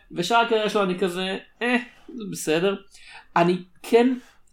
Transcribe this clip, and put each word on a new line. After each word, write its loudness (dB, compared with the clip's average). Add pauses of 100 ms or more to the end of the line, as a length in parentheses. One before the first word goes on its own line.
(120)
ושאר 0
הקריירה 2
שלו 0
אני -2
כזה, -4 (240)
אה, 0 (300)
זה -14
בסדר. -2 (600)
אני 4 (260)
כן, 4 (400)